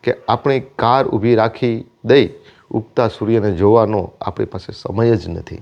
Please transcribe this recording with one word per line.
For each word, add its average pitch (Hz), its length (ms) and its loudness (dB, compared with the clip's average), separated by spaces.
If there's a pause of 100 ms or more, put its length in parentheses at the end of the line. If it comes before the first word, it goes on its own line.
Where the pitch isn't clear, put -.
કે 117 100 -2 (140)
આપણી 131 320 0
કાર 123 480 0
ઊભી 113 280 2
રાખી 113 500 -2 (200)
દઈ 127 240 4 (420)
ઉગતા 113 360 -2
સૂર્યને 107 440 0
જોવાનો 104 600 2 (100)
આપણી 101 240 -6
પાસે - 280 -14
સમય 113 420 0
જ 92 140 -6
નથી. 85 320 -10